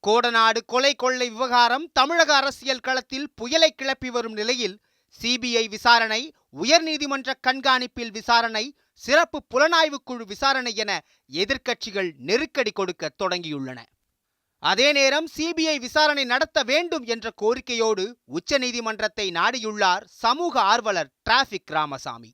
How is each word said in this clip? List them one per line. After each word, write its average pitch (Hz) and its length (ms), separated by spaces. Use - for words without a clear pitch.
கோடநாடு 226 600
கொலை 269 300
கொள்ளை 254 340
விவகாரம் 240 640
தமிழக 302 420
அரசியல் 269 500
களத்தில் 262 500
புயலை 311 360
கிளப்பி 269 400
வரும் 226 280
நிலையில், 214 380
சி 233 180
பி 240 180
ஐ 226 120
விசாரணை, 226 520
உயர்நீதிமன்ற 277 840
கண்காணிப்பில் 254 720
விசாரணை, 226 520
சிறப்பு 302 440
புலனாய்வு 311 540
குழு 233 260
விசாரணை 247 500
என 208 180
எதிர்க்கட்சிகள் 202 800
நெருக்கடி 226 520
கொடுக்க 180 440
தொடங்கியுள்ளன. 151 640
அதே 196 300
நேரம் 277 340
சி 311 260
பி 320 160
ஐ 302 100
விசாரணை 294 460
நடத்த 269 380
வேண்டும் 302 440
என்ற 226 280
கோரிக்கையோடு 226 680
உச்சநீதிமன்றத்தை 220 1000
நாடியுள்ளார் 208 760
சமூக 285 480
ஆர்வலர் 202 480
டிராஃபிக் 226 500
ராமசாமி. 135 600